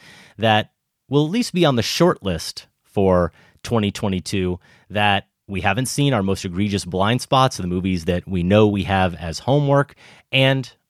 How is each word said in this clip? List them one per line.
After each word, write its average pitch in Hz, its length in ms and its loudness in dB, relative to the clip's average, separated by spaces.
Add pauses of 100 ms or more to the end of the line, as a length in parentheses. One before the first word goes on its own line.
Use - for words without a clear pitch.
(380)
that 107 340 0 (380)
will 147 160 2
at 156 60 -6
least 233 240 -4
be 175 100 2
on 139 120 2
the 113 40 2
short - 400 0
list - 460 -8 (160)
for 92 480 2 (320)
twenty 104 280 0
twenty-two 92 680 -4 (320)
that 101 340 2 (220)
we 98 140 -6
haven't 101 260 -2
seen, 143 260 0
our 107 80 2
most 95 240 -2
egregious 98 400 -2
blind 98 380 0
spots, 131 340 2
the 92 80 -6
movies 90 400 -2
that 87 220 -2
we 90 160 -2
know 104 240 6
we 101 160 -2
have 92 320 0
as 80 240 -10
homework, 143 560 0 (360)
and 135 400 2 (180)